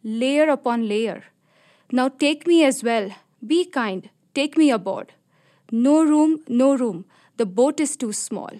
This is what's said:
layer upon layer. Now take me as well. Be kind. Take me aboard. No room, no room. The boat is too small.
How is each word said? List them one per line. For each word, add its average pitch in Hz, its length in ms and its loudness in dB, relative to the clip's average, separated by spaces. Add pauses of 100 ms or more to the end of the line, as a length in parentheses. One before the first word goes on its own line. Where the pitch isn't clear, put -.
layer 262 440 0
upon 233 400 -2
layer. 208 360 -4 (640)
Now 254 180 0
take 294 380 -2
me 339 180 6
as 269 200 0
well. 226 260 -2 (340)
Be 320 200 0
kind. 220 460 -6 (240)
Take 285 220 -2
me 302 140 6
aboard. 190 440 -6 (580)
No 277 320 4
room, 302 420 2
no 262 300 2
room. 208 300 -4 (320)
The 226 80 -2
boat 247 340 0
is 285 160 -4
too 220 160 -6
small. - 480 -10